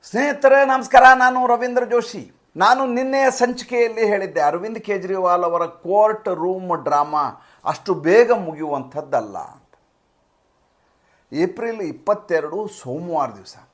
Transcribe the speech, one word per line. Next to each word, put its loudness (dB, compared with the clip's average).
ಸ್ನೇಹಿತರೆ 2
ನಮಸ್ಕಾರ, 4
ನಾನು 2
ರವೀಂದ್ರ 0
ಜೋಶಿ. -4
ನಾನು 4
ನಿನ್ನೆಯ 0
ಸಂಚಿಕೆಯಲ್ಲಿ -2
ಹೇಳಿದ್ದೆ -2
ಅರವಿಂದ್ -2
ಕೇಜ್ರಿವಾಲ್ -2
ಅವರ -2
ಕೋರ್ಟ್ 0
ರೂಮ್ -4
ಡ್ರಾಮಾ -2
ಅಷ್ಟು -4
ಬೇಗ 4
ಮುಗಿಯುವಂಥದ್ದಲ್ಲ -6
ಅಂತ. -20
ಏಪ್ರಿಲ್ -6
ಇಪ್ಪತ್ತೆರಡು -4
ಸೋಮವಾರ -8
ದಿವಸ -20